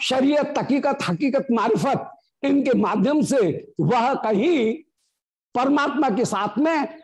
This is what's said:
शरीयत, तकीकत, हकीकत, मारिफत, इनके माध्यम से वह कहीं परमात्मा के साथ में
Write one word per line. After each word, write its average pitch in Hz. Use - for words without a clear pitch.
शरीयत, 269
तकीकत, 262
हकीकत, 233
मारिफत, 226
इनके 277
माध्यम 214
से 202
वह 233
कहीं 226
परमात्मा 277
के 214
साथ 208
में 302